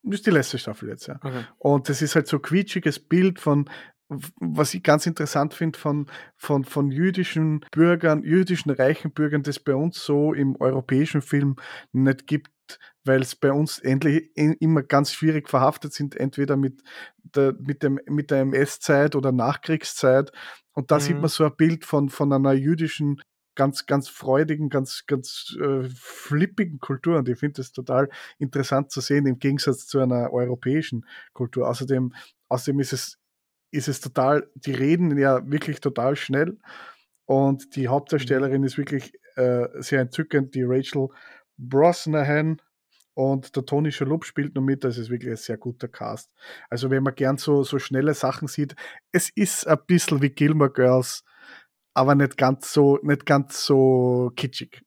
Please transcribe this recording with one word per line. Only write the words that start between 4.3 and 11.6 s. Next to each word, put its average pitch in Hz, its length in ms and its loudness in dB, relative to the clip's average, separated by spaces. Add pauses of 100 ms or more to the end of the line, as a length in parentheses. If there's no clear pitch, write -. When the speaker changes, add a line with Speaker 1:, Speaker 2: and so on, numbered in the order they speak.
Speaker 1:
was 117 360 -2
ich 180 80 -8
ganz 151 240 4
interessant 151 480 -2
find, 165 240 -4
von, 147 300 -4 (280)
von, 139 280 -2
von 143 260 -2
jüdischen 160 840 -2
Bürgern, 165 500 4
jüdischen 180 480 0
reichen 139 420 0
Bürgern, 151 300 0
das 139 160 -6
bei 139 160 -2
uns 156 300 -4
so 147 300 2
im 135 220 0
europäischen 131 680 0
Film 143 340 0 (360)